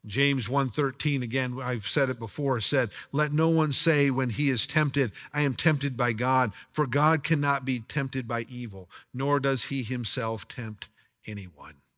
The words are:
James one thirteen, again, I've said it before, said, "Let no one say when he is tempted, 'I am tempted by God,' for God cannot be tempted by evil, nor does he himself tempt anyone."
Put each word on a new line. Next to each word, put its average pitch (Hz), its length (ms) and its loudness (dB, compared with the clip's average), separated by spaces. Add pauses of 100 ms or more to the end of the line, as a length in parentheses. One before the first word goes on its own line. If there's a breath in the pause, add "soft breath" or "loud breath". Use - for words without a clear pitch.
James 131 420 0
one 135 220 0
thirteen, 139 520 0
again, 123 380 -4
I've 123 260 -4
said 139 220 2
it 120 120 -4
before, 127 400 -2
said, 123 320 0 (200 loud breath)
"Let 147 200 0
no 160 160 4
one 156 240 4
say 143 380 4
when 127 200 0
he 139 180 0
is 123 180 0
tempted, 139 460 2 (220 loud breath)
'I 147 80 0
am 139 120 2
tempted 143 420 2
by 120 160 0
God,' 123 400 2 (180 loud breath)
for 147 160 0
God 147 380 2
cannot 143 400 2
be 127 160 -2
tempted 135 460 -4
by 117 220 -2
evil, 110 400 -12 (240 loud breath)
nor 139 260 2
does 135 260 2
he 135 180 -4
himself 113 680 -4
tempt 110 400 -10 (380 soft breath)
anyone." 95 480 -12 (240)